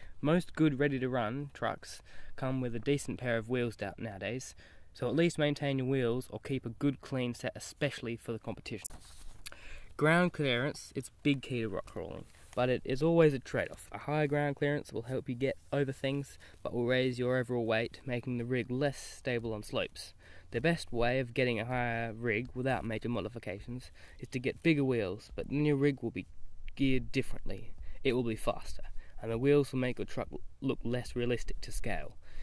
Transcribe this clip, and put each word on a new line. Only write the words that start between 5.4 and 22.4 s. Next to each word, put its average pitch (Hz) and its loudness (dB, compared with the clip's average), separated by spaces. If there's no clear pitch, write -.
your 127 0
wheels 127 2
or 107 -8
keep 131 -4
a 117 -4
good 135 0
clean 127 -2
set, - -4
especially - -4
for - -6
the 113 -4
competition. - -8
Ground 170 6
clearance 135 0
is - -6
big 139 4
key 123 -2
to 110 0
rock 95 -4
crawling, - -8
but 123 4
it 127 2
is 127 0
always 165 8
a 131 -2
trade-off. - -4
A 104 -8
higher 151 2
ground 147 2
clearance 147 0
will 113 -4
help 123 -4
you 131 -2
get 131 0
over 139 2
things, 139 -4
but - -4
will 120 2
raise 127 4
your 123 2
overall 123 0
weight, 113 0
making 123 -2
the 120 -2
rig 120 0
less 135 0
stable 117 -4
on 107 -6
slopes. - -4
The 117 0
best 165 2
way 120 4
of 120 -4
getting 123 4
a 113 -2
higher 117 0
rig 117 0